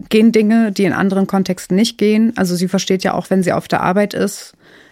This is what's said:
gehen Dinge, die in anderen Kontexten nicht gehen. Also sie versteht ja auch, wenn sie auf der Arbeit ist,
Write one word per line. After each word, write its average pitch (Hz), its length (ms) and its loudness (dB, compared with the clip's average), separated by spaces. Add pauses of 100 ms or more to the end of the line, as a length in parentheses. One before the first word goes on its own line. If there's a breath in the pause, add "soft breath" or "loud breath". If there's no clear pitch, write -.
gehen 220 220 4
Dinge, 220 400 2
die 196 140 0
in 160 80 2
anderen 190 340 0
Kontexten 185 500 -2
nicht 226 220 0
gehen. 214 380 2
Also 180 180 -2
sie 180 140 -2
versteht 185 340 -2
ja 190 120 -2
auch, - 160 -6
wenn 190 120 2
sie 170 100 0
auf - 140 -4
der - 140 -2
Arbeit 196 340 0
ist, - 380 -6 (400 soft breath)